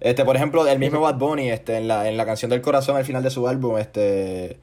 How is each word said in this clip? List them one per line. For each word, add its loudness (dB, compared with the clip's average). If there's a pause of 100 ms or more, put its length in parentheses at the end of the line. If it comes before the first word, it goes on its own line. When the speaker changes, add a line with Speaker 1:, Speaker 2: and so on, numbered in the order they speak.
Speaker 1:
Este, 2
por 4
ejemplo, 2
el 4
mismo 0
Speaker 2:
Eso. 2
Speaker 1:
Bad 2
Bunny, -2
este, -4
en -4
la, 0
en -2
la 0
canción -4
del 2
corazón 2
al 0
final -4
de 0
su -2
álbum, -2
este... -2